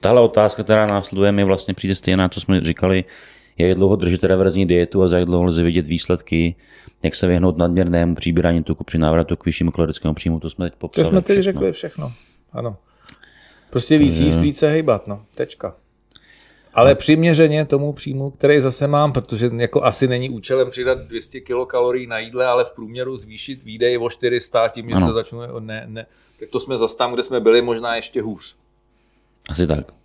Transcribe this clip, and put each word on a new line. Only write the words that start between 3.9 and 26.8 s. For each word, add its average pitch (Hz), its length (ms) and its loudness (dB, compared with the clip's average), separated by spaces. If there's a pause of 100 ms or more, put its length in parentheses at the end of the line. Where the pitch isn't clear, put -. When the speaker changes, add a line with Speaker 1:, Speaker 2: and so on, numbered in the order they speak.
Speaker 1:
držet 87 280 0
reverzní 92 420 2
dietu 87 360 2
a 92 60 4
za 87 100 2
jak 87 80 2
dlouho 87 180 2
lze 85 180 2
vidět 85 240 0
výsledky? 85 680 -2 (480)
Jak 78 120 -2
se - 120 0
vyhnout 90 320 2
nadměrnému 87 560 2
přibírání 85 480 0
tuku - 220 -6
při - 140 -4
návratu 80 380 0
k - 80 -18
vyššímu 82 260 0
kalorickému 78 440 -2
příjmu? 80 260 -4
To 80 100 -10
jsme 87 160 -8
teď 82 60 -8
Speaker 2:
To - 60 -20
Speaker 1:
popsali 160 300 -2
Speaker 2:
jsme 185 140 2
teď 202 180 2
Speaker 1:
všechno. 190 200 -2
Speaker 2:
řekli 190 120 -2
všechno, - 400 -12 (400)
ano. 117 240 -10 (920)
Prostě 139 280 2
Speaker 1:
To 147 60 6
Speaker 2:
víc 82 140 2
Speaker 1:
je 80 80 4
Speaker 2:
jíst, 82 140 2
víc 147 180 0
se 156 120 2
hejbat, 151 360 0
no, 101 180 -12 (100)
tečka. - 420 -10 (960)
Ale 123 160 8
Speaker 1:
No. 135 60 4
Speaker 2:
přiměřeně 156 680 4
tomu 143 280 -2
příjmu, 139 380 -8
který 143 300 2
zase 131 260 -2
mám, 147 260 2
protože 120 440 -2
jako 117 280 -2
asi 127 240 0
není 127 220 -4
účelem 123 400 -2
přidat 127 280 -4
dvě 113 240 -12
stě - 180 -16
kilokalorií 127 680 -2
na 117 120 -8
jídle, 120 280 -6
ale 123 180 2
v - 80 -10
průměru 123 440 -10
zvýšit 110 460 -16
výdej 120 360 -2
o 117 120 -4
čtyři 120 300 -2
sta 113 280 -2
tím, 117 200 -10
že 110 60 -6
Speaker 1:
Ano. 92 120 2
Speaker 2:
se 113 60 0
začnu, 113 280 -6 (200)
ne, 110 260 -14
ne, 113 200 -14 (340)
tak 110 80 -18
to 120 120 -6
jsme 127 180 -6
zas 110 160 -2